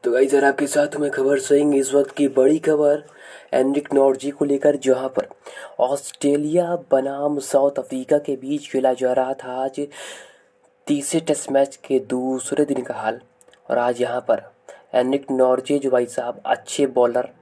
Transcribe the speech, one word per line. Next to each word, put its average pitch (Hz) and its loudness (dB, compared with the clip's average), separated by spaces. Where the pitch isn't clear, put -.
Guys, 131 2
यार, 139 4
आपके 139 2
साथ 147 0
मैं 147 -2
खबर 135 0
सिंह। 143 2
इस 135 0
वक्त 139 2
की 143 0
बड़ी 139 4
खबर 147 2
Enric 139 0
Norji 135 2
को 143 -2
लेकर, 139 2
जहां 131 0
पर - -4
ऑस्ट्रेलिया 147 0
बनाम 139 0
साउथ 139 2
अफ्रीका 131 -2
के 143 -2
बीच 143 -8
खेला 131 2
जा 127 0
रहा 131 0
था 127 -12
आज 131 -6
तीसरे 147 -2
टेस्ट 147 -4
मैच 139 2
के 135 -2
दूसरे 131 -2
दिन 131 -4
का - -8
हाल। 110 -6
और 123 0
आज 120 0
यहां 123 -4
पर - -2
Enric 135 0
Norji, 127 2
जो 139 -2
भाई 123 2
साहब 120 -8
अच्छे - -2
bowler 123 2